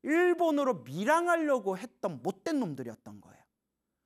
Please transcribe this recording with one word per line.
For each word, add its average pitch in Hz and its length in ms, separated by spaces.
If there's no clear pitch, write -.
일본으로 311 800
밀항하려고 262 920
했던 185 440
못된 277 380
놈들이었던 117 640
거예요. - 220